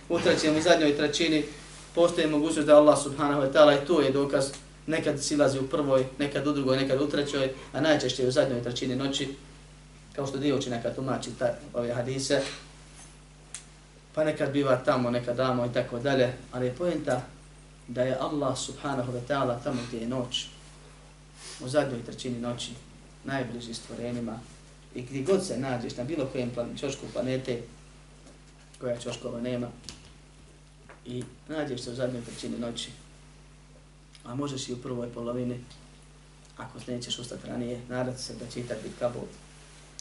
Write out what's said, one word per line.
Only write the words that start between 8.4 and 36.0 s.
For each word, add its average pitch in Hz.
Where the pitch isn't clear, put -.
trećini 127
noći, 135
kao 135
što 131
dio 135
učenjaka 120
tumači 127
ta, 120
ove 120
hadise, 135
pa 156
nekad 151
biva 135
tamo, 127
nekad 120
damo 123
i 120
tako 123
dalje, 127
ali 127
je 123
poenta 160
da 123
je 131
Allah 143
subhanahu 131
wa 123
ta'ala 127
tamo 127
gdje 117
je 113
noć, 127
u 127
zadnjoj 127
trećini 120
noći, 120
najbliži 120
stvorenjima 117
i 123
gdje 131
god 190
se 117
nađeš 127
na 123
bilo 147
kojem 123
plan-, -
ćošku 135
planete, 127
koja 120
ćoškova 120
nema, 123
i 123
nađeš 143
se 127
u 117
zadnjoj 127
trećini 117
noći, 117
a 120
možeš 135
i 123
u 120
prvoj 120
polovini, 120